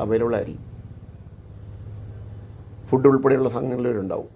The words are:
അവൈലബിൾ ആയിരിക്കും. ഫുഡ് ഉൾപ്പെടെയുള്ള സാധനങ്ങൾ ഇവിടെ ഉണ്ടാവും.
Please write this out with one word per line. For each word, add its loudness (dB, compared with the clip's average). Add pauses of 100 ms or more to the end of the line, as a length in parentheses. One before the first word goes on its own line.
അവൈലബിൾ 2
ആയിരിക്കും. -6 (2250)
ഫുഡ് 6
ഉൾപ്പെടെയുള്ള 6
സാധനങ്ങൾ -2
ഇവിടെ 0
ഉണ്ടാവും. -4